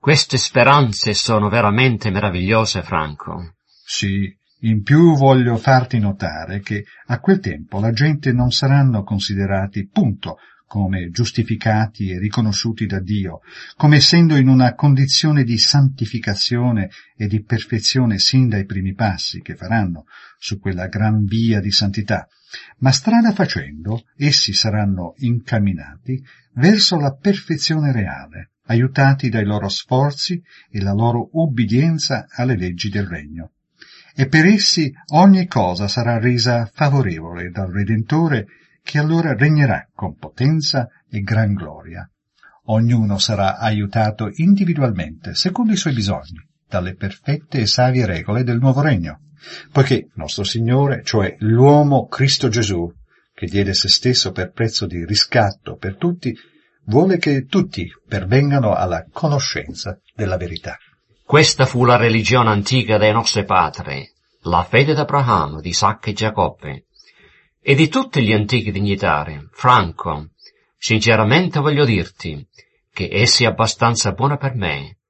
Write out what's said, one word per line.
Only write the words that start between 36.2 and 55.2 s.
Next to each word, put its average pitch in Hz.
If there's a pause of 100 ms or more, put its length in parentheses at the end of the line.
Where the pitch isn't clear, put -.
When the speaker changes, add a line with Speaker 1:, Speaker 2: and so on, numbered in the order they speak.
Speaker 2:
favorevole 87
dal 92
Redentore, 110 (360)
che -
allora 156
regnerà 139
con 78
potenza 139 (200)
e 107
gran 104
gloria. 87 (560)
Ognuno 110
sarà 98
aiutato 107
individualmente, 143
secondo 214
i 190
suoi 143
bisogni, 98 (220)
dalle 92
perfette -
e 107
savie 127
regole 98
del 120
nuovo 131
regno, 95 (400)
poiché 143
nostro 90
Signore, 127
cioè 98
l'uomo 135
Cristo 135
Gesù, 95 (400)
che -
diede 98
se 98
stesso 123
per -
prezzo 110
di 85
riscatto 104